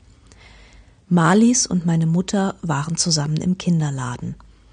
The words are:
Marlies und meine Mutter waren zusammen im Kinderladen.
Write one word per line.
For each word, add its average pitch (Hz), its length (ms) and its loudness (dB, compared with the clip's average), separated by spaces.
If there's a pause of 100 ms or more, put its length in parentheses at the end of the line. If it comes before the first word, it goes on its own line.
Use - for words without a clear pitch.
(1080)
Marlies 185 580 4
und 175 200 -2
meine 165 180 2
Mutter 190 560 -2
waren 160 380 -4
zusammen 156 400 -2
im 180 180 0
Kinderladen. 139 800 -2 (380)